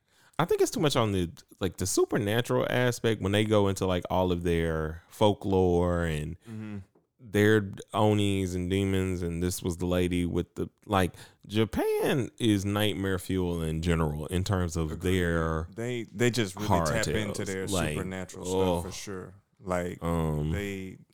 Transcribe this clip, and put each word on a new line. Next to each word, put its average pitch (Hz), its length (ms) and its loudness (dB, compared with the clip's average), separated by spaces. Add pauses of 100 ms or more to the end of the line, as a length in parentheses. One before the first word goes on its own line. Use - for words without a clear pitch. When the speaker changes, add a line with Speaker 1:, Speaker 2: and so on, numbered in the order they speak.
(380)
Speaker 1:
I 160 80 2
think 415 160 2
it's 370 100 2
too - 80 -4
much 156 160 4
on 113 180 2
the, 90 160 0 (300)
like, 95 180 -2
the 92 100 -2
supernatural 123 800 2
aspect 117 520 0
when 95 100 0
they 107 120 4
go 104 260 4
into, 95 180 0
like, 90 240 0
all 92 200 4
of 87 120 0
their 82 680 0
folklore 90 920 4
and 80 320 -4 (120)
Speaker 2:
Mm-hmm. 107 300 -10 (420)
Speaker 1:
their 104 520 4 (220)
onis 101 600 2
and 90 160 -4
demons, 95 540 0
and 85 180 -4
this 90 220 -2
was 90 140 -2
the 90 100 -4
lady 90 400 2
with 87 280 -4
the, 92 140 -6 (160)
like, 95 280 2 (340)
Japan 160 920 0
is 104 280 2
nightmare 98 520 0
fuel 87 460 -2
in 80 180 -2
general 80 460 0
in 90 160 -2
terms 90 340 -2
of 78 140 -2
Speaker 2:
Agreed. 80 220 -2
Speaker 1:
their 82 600 0
Speaker 2:
They, 120 380 -6
they 117 160 2
just 107 260 -2
really 104 120 -6
Speaker 1:
horror 87 180 2
Speaker 2:
tap 78 220 0
into 104 380 -2
Speaker 1:
tales. - 20 -10
Speaker 2:
their 95 200 -6
Speaker 1:
Like, 85 280 0
Speaker 2:
supernatural 92 500 -8
stuff 92 220 0
Speaker 1:
ugh. 87 180 0
Speaker 2:
for - 60 -10
sure. 92 420 -12 (260)
Like, 90 440 -4
Speaker 1:
Um, 80 480 0
Speaker 2:
they, 95 480 -6 (140)